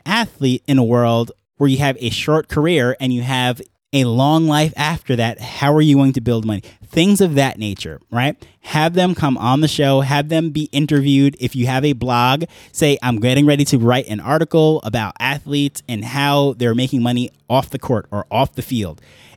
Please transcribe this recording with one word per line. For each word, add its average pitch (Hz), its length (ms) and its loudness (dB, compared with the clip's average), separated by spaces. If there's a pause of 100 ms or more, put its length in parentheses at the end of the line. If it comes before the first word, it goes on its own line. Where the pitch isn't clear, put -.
athlete 151 600 -2
in 135 140 4
a 127 40 4
world 117 480 2 (260)
where 143 120 2
you 135 80 0
have 135 220 0
a 120 100 -4
short 151 380 -2
career 147 520 0
and 127 140 -2
you 120 80 -2
have 127 400 -2 (320)
a 139 120 2
long 143 420 2
life 151 280 0
after 151 400 -2
that. 117 240 -2
How 139 340 -2
are 156 80 4
you 151 140 6
going 135 180 4
to 131 80 -4
build 113 220 -2
money? 107 180 -4 (240)
Things 190 360 2
of 170 140 2
that 139 240 0
nature, 101 420 -8 (100)
right? 127 240 -2 (260)
Have 165 340 -2
them 180 200 2
come 139 220 0
on 127 240 0
the 156 60 2
show, 139 340 2
have 143 280 -2
them 160 200 0
be 151 220 -4
interviewed. 139 680 2
If 123 160 -6
you 123 120 0
have 131 180 -2
a 147 80 2
blog, 123 520 0 (260)
say, 143 320 0
"I'm 120 160 -2
getting 127 260 2
ready 143 200 4
to 139 120 0
write 123 300 2
an 104 120 -6
article 156 640 0
about 110 360 -4
athletes 143 680 -4
and 110 160 -6
how 143 500 0
they're 117 220 0
making 127 280 -2
money 123 260 -2 (200)
off 131 200 0
the - 100 -10
court 110 320 -4
or 101 200 -6
off 127 220 0
the - 80 -10
field." 101 400 -6 (360)